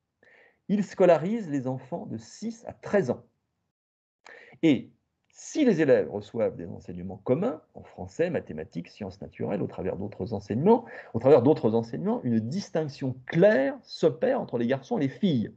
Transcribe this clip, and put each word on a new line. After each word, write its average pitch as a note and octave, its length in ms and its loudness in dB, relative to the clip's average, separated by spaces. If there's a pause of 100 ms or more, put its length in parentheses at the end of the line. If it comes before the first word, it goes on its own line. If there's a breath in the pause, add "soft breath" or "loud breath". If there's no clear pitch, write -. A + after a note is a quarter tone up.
(680 soft breath)
Il G3+ 160 2
scolarise F3 640 2
les C#3 180 -4
enfants C3 400 -6
de A2+ 100 -8
six - 500 -12
à - 60 -10
treize F3 380 0
ans. - 120 -8 (1400 loud breath)
Et D3+ 280 4 (500)
si - 260 -2
les F3+ 160 4
élèves A#2 280 4
reçoivent G#2 460 -4
des E2+ 120 -10
enseignements F#2 560 -12
communs, G3+ 380 -2 (140)
en - 80 -18
français, D#3 480 -6
mathématiques, E2+ 560 -8
sciences - 340 -14
naturelles, A#2 400 -6
au - 60 -4
travers - 280 -6
d'autres F#2+ 380 -8
enseignements, C#3+ 520 2 (280 loud breath)
au A#2 60 -4
travers C3 240 6
d'autres B2 320 4
enseignements, D3+ 480 -4
une A#2 160 0
distinction C#3 760 -4 (120)
claire A3+ 560 4
s'opère F#3 580 0
entre - 160 -6
les A#2 80 0
garçons C3+ 320 -2
et F3+ 40 -2
les C#3 80 0
filles. C3+ 480 0